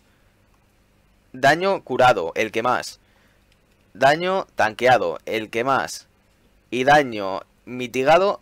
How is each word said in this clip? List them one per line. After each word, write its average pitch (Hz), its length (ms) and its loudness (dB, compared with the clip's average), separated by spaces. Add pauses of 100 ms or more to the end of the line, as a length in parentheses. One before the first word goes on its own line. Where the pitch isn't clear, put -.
(1300)
Daño 170 500 2
curado, 120 520 2
el 107 160 -4
que 113 120 -6
más. 120 360 -4 (920)
Daño 165 640 0
tanqueado, 107 680 0
el 107 240 -6
que 113 160 -4
más. 123 420 -4 (640)
Y 127 160 -4
daño 113 560 2 (240)
mitigado, 131 760 -2